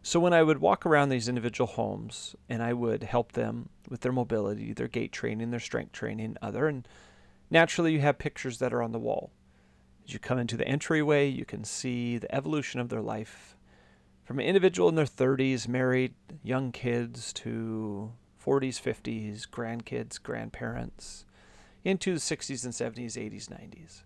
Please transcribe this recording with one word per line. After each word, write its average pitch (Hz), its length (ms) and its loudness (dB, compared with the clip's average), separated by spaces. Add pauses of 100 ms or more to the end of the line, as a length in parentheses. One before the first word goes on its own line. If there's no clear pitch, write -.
So - 180 2
when 175 140 6
I 165 100 10
would 156 160 6
walk - 260 4
around 147 240 6
these 120 180 0
individual 120 400 0
homes 107 680 -6 (120)
and 113 140 -4
I 117 120 0
would 117 300 0
help 120 280 0
them 117 380 -4 (200)
with 127 120 -10
their 127 100 0
mobility, 110 600 -2
their 117 160 -4
gait 113 240 -4
training, 113 380 -4
their 120 100 -4
strength - 340 -6
training, 110 500 -6
other, 107 240 0
and 139 200 -4 (640)
naturally 165 420 6
you 151 100 4
have 143 180 4
pictures 131 400 -6
that 127 140 2
are 120 100 2
on 113 80 -2
the 117 80 -4
wall. 110 320 -2 (760)
As - 80 -10
you - 60 -8
come - 180 0
into 120 200 -2
the - 100 0
entryway, 147 600 4
you 127 160 -4
can 110 200 -8
see 120 560 -4
the 104 140 -6
evolution 143 460 -2
of 120 100 -4
their 117 120 -2
life 110 560 -8 (680)
from 135 160 -6
an 127 60 0
individual 180 440 6
in 165 60 2
their 151 120 4
thirties, 131 600 2
married, 127 460 2 (300)
young 127 280 -2
kids, 120 600 -4
to 113 800 -6 (240)
forties, 135 400 0
fifties, 110 760 -6
grandkids, 117 680 -8
grandparents, 117 1040 -8 (580)
into 190 300 0
the 160 60 0
sixties 139 440 -4
and 123 120 -8
seventies, 120 420 -6
eighties, 110 320 -10
nineties. - 560 -18